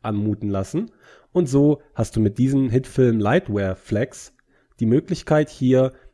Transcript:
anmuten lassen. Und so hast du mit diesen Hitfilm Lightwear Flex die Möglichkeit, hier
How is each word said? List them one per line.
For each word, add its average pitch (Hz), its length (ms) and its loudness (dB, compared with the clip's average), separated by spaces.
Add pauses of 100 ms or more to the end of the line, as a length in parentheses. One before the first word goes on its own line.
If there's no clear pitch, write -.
anmuten 107 480 -4
lassen. 101 420 -4 (420)
Und 175 180 0
so 143 320 2 (120)
hast - 220 -4
du 113 40 0
mit 107 180 0
diesen 135 320 2
Hitfilm 123 500 2
Lightwear 101 560 -2
Flex - 560 -6 (480)
die 117 60 0
Möglichkeit, 151 640 0
hier 131 420 2 (220)